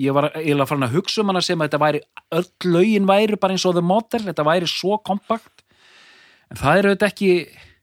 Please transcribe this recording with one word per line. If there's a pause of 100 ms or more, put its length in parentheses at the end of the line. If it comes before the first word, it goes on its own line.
Ég
var
eiginlega
farin
að
hugsa
um
hana
sem
að
þetta
væri, (360)
öll (280)
lögin
væru
bara
eins
og
The
Model,
þetta
væri
svo
kompakt. (880)
En
það
er
auðvitað
ekki, (520)